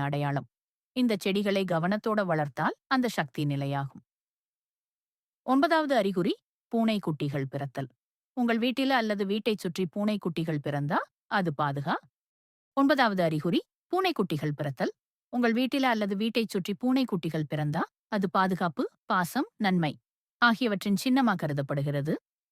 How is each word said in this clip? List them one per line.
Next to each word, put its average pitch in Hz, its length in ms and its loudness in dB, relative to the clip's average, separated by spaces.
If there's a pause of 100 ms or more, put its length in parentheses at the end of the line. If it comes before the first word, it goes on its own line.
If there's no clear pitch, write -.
அடையாளம். 143 440 -2 (480)
இந்த 247 240 2
செடிகளை 196 460 0
கவனத்தோட 190 600 0
வளர்த்தால் 156 500 0 (120)
அந்த 262 220 2
சக்தி 156 360 -4
நிலையாகும். 139 580 -4 (1400)
ஒன்பதாவது 302 480 4
அறிகுறி, 196 380 2 (380)
பூனைக்குட்டிகள் 156 800 0
பிறத்தல். 135 380 -8 (480)
உங்கள் 233 220 2
வீட்டில 262 360 0
அல்லது 214 300 0
வீட்டைச் 214 380 -2
சுற்றி 185 220 -2
பூனைக்குட்டிகள் 170 800 -2
பிறந்தா, 147 340 -2 (300)
அது 190 260 0
பாதுகா. 143 420 -2 (840)
ஒன்பதாவது 254 460 4
அறிகுறி, 165 360 2 (340)
பூனைக்குட்டிகள் 185 640 0
பிறத்தல். 147 360 -4 (400)
உங்கள் 240 200 2
வீட்டில 262 300 0
அல்லது 214 320 0
வீட்டைச் 220 380 -2
சுற்றி 202 220 -2
பூனைக்குட்டிகள் 202 720 0
பிறந்தா, 151 340 -2 (260)
அது 202 200 0
பாதுகாப்பு, 190 540 0 (220)
பாசம், 214 420 0 (100)
நன்மை 180 360 0 (480)
ஆகியவற்றின் 208 600 2
சின்னமா 254 340 4
கருதப்படுகிறது. 143 800 -2 (380)